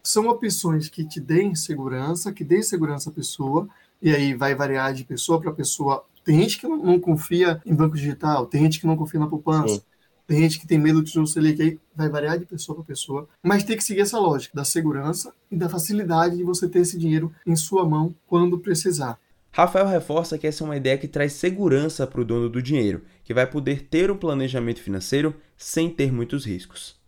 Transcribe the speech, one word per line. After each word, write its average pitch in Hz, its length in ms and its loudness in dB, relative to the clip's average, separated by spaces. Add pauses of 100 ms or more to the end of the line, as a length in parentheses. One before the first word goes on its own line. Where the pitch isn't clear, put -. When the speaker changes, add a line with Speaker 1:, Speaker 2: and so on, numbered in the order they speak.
Speaker 1:
São 214 240 2
opções 180 600 0
que 160 160 -6
te 156 160 -10
deem 175 320 2
segurança, 143 800 -4
que - 100 -10
deem 180 200 2
segurança 151 480 -2
à - 20 -20
pessoa, 147 560 -4 (320)
e 165 80 4
aí 143 240 2
vai 135 220 0
variar 135 400 -2
de 131 80 -10
pessoa 165 360 -2
pra 160 120 -4
pessoa. 139 520 -2 (200)
Tem 156 160 6
gente 220 200 2
que 349 80 -8
não, 320 100 0
não 180 220 4
confia 170 640 0
em 175 120 2
banco 156 200 2
digital, 143 520 -2
tem 147 160 0
gente 156 160 4
que 170 80 -2
não 160 100 4
confia 156 220 -4
na 151 80 2
poupança, 151 480 0
Speaker 2:
Sim. 101 60 -8 (440)
Speaker 1:
tem 151 140 2
gente 160 200 4
que - 60 -18
tem 160 140 4
medo 156 220 6
do 156 40 0
Tesouro 156 220 0
Selic, 151 340 2
aí 160 180 2 (160)
vai 156 140 -2
variar 151 300 -2
de 175 80 -10
pessoa 156 280 -10
pra 160 80 -14
pessoa, 143 460 -8 (140)
mas 196 200 4
tem 220 140 -2
que - 60 -6
seguir 196 180 0
essa 202 160 0
lógica 151 380 0
da 143 100 -4
segurança 151 680 -2 (200)
e 196 40 -8
da 170 140 -2
facilidade 175 640 0
de 180 80 -4
você 180 240 -2
ter 180 120 2
esse 175 180 2
dinheiro 160 340 0 (140)
em 170 100 2
sua 180 320 0
mão 156 280 0 (100)
quando 175 320 2
precisar. 160 600 -2 (320)
Speaker 2:
Rafael 180 340 4
reforça 170 500 -2
que 151 120 -4
essa 151 160 -4
é - 20 -6
uma 147 120 -6
ideia 135 200 2
que 143 100 -8
traz 143 260 -2
segurança 156 760 0
pro 123 180 -2
dono 117 240 0
do 120 100 -4
dinheiro, 120 440 0 (200)
que 117 120 -6
vai 127 100 4
poder 139 380 -4
ter 180 260 2
um 196 80 -2
planejamento 131 640 -2
financeiro 139 540 -2 (200)
sem 165 360 -2
ter 139 200 0
muitos 123 320 -4
riscos. - 640 -10